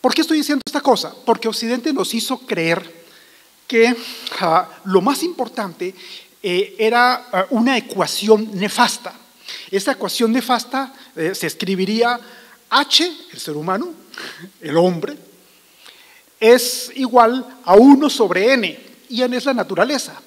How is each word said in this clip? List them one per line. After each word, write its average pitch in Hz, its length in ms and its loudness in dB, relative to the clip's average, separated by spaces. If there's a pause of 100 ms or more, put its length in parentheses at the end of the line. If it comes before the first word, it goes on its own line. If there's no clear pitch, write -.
¿Por 262 80 2
qué - 80 0
estoy 311 160 0
diciendo 294 300 -2
esta 285 160 -6
cosa? 285 320 0 (100)
Porque 226 240 -2
Occidente 240 440 -4
nos 233 200 -4
hizo 226 260 -4
creer 170 640 -4 (640)
que, 233 300 4 (440)
ah, 175 280 2 (160)
lo 190 160 2
más 262 220 -2
importante, 196 720 -8 (480)
eh, 196 360 -2
era, 240 540 2
ah, 190 160 0
una 247 300 0
ecuación 208 760 0
nefasta. 196 640 -2 (560)
Esa 196 220 -2
ecuación 220 400 -2
nefasta, 254 600 -4 (240)
eh, 165 180 -4
se 180 120 -8
escribiría 202 760 -2 (480)
H, 285 420 2 (220)
el 139 80 -18
ser 147 160 -8
humano, 190 380 -4 (680)
el 151 160 -4
hombre, 180 400 0 (1200)
es 240 580 2
igual 240 680 2
a 180 100 6
uno 269 360 8
sobre 202 420 2
N, 208 260 -2 (300)
y 247 140 -4
N 247 120 -2
es 247 120 -4
la 269 80 -2
naturaleza. 208 720 -2